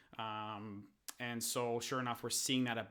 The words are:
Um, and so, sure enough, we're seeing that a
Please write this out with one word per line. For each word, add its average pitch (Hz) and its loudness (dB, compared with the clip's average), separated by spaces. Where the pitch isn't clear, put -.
Um, 107 -4
and 120 -2
so, 120 2
sure 131 0
enough, 120 0
we're 120 -2
seeing 127 4
that 120 2
a 110 0